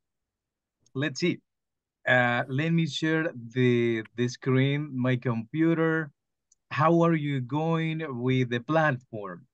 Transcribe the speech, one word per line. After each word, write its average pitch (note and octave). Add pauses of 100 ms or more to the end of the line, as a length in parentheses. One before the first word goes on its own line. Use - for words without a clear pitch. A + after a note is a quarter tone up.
(960)
Let's C#3
see. F3 (680)
Uh, B2
let D3+
me E3
share D#3+ (220)
the, A#2+ (120)
the B2
screen, C#3
my B2+
computer. D#3 (600)
How E3
are E3+
you D3
going D#3+ (200)
with B2+
the A#2+
platform? A#2+